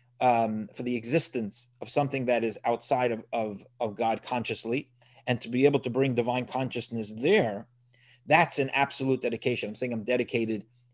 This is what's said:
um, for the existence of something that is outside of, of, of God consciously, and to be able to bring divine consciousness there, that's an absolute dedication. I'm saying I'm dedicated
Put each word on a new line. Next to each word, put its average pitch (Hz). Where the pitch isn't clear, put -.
um, 113
for 127
the 123
existence 120
of 113
something 139
that 120
is 110
outside 120
of, 113
of, 110
of 120
God 113
consciously, 120
and 123
to 117
be 127
able 143
to 127
bring 131
divine 120
consciousness 120
there, 127
that's 160
an 135
absolute 135
dedication. 117
I'm 110
saying 123
I'm 113
dedicated 117